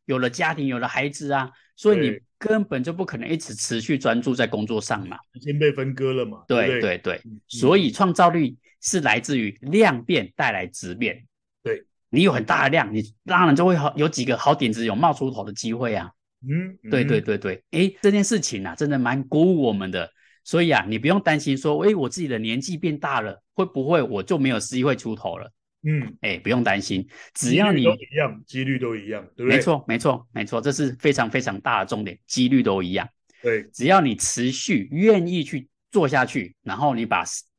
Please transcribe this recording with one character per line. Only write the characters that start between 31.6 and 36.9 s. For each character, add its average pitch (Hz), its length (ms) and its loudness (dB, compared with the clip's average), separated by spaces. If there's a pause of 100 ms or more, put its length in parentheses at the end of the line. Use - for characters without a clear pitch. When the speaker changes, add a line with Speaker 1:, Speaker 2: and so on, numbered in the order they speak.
Speaker 1:
大 113 200 0
的 98 40 -2
重 107 180 -6
点， 87 220 -10
几 123 220 0
率 127 160 4
都 98 180 2
一 90 120 -4
样。 92 140 -2 (340)
Speaker 2:
对。 113 220 -2 (100)
Speaker 1:
只 120 120 -4
要 190 140 8
你 131 160 2
持 123 360 -2
续 135 400 -2
愿 185 360 4
意 175 160 -2
去 143 240 -8 (240)
做 175 160 4
下 127 180 2
去， 107 380 -8
然 92 140 -6
后 139 180 0